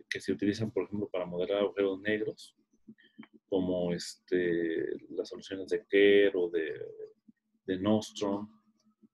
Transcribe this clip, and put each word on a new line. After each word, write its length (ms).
que 100
se 120
utilizan, 400
por 140
ejemplo, 220
para 200
modelar 320
agujeros 420
negros, 540
como, 460
este, 1200
las 180
soluciones 400
de 160
Kerr 500
o 140
de, 240
de 100
Nostrom, 720